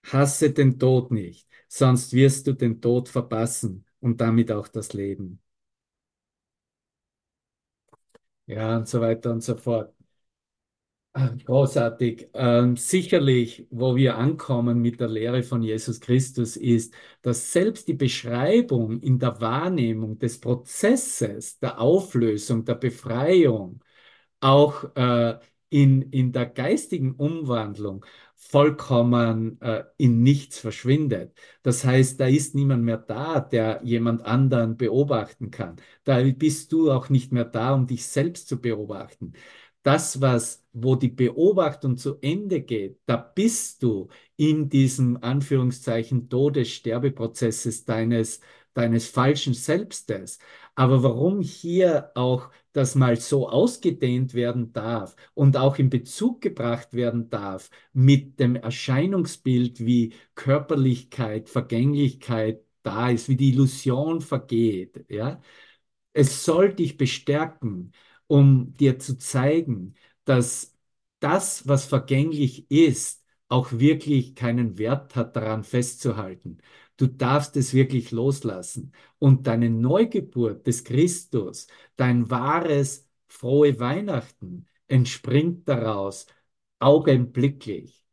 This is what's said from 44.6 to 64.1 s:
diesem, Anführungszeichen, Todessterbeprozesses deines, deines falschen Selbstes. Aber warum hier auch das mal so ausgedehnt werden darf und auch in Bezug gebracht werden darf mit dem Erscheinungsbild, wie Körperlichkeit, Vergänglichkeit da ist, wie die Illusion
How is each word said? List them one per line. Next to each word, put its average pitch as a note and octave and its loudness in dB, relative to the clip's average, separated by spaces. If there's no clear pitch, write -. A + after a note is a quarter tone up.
diesem, C3 2
Anführungszeichen, B2 -2
Todessterbeprozesses A#2+ -2
deines, A2+ -2
deines A#2 0
falschen C3+ 0
Selbstes. A#2 -6
Aber C3 4
warum D3 0
hier E3+ 0
auch B2+ -2
das C3 0
mal B2 4
so C3+ -2
ausgedehnt C3 0
werden A#2+ -4
darf A2 -6
und C#3 4
auch C#3 2
in C3 2
Bezug G3+ -4
gebracht A#2+ -6
werden A#2 -4
darf G2 -10
mit C#3 4
dem B2 2
Erscheinungsbild, B2+ -2
wie A#2+ 2
Körperlichkeit, C3 -2
Vergänglichkeit A#2+ -2
da A2+ -2
ist, A#2+ -2
wie C3 2
die C#3 4
Illusion C3+ 0